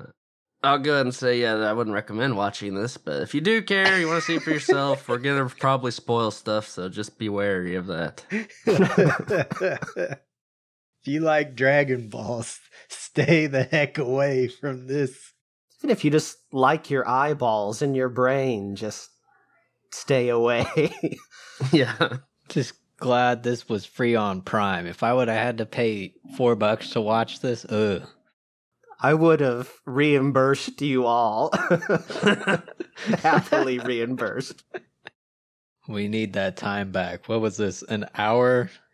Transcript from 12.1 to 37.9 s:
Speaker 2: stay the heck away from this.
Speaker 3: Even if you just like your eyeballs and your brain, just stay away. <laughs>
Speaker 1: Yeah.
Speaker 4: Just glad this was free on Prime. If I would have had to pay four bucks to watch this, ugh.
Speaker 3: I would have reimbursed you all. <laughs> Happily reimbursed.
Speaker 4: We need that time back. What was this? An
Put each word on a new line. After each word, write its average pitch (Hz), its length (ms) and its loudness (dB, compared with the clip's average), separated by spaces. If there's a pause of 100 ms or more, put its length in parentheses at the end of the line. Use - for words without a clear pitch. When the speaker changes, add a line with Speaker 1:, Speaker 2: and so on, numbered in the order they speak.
Speaker 2:
stay 156 560 2
the 135 160 0
heck 151 380 0
away 131 480 2
from 127 400 -8
this. 139 460 -4 (440)
Speaker 3:
Even - 140 -2
if - 120 0
you 151 60 2
just 151 300 0 (120)
like 135 380 2
your 135 180 0
eyeballs 123 760 0
and 139 120 0
your 131 140 0
brain, 123 680 0
just - 360 -10 (800)
stay 123 380 0
away. 117 360 2 (680)
<laughs> - 400 -8
Speaker 1:
Yeah. 127 460 2 (320)
Speaker 4:
Just - 240 -4 (240)
glad 123 460 2
this 120 260 -4
was 104 160 -4
free 120 300 0
on 101 260 -2
Prime. 95 460 -2
If 85 160 -6
I 117 100 2
would 127 140 2
have 113 100 0
had 117 220 -2
to 110 80 -6
pay 107 480 -2 (200)
four 120 200 2
bucks 107 340 0
to 117 120 -2
watch 110 380 0
this, 123 260 -4
ugh. 104 360 0 (960)
Speaker 3:
I 139 140 4
would 160 280 6
have 123 300 -2 (140)
reimbursed 139 960 2
you 131 240 0
all. 117 460 2
<laughs> - 1500 -2 (220)
Happily 147 580 2
reimbursed. 120 840 -4 (1200)
Speaker 4:
We 101 200 -4
need 107 260 -2
that 98 240 -2
time 101 340 -4
back. 87 380 -4
What 113 120 0
was 104 160 -2
this? 98 260 -2
An 104 320 -4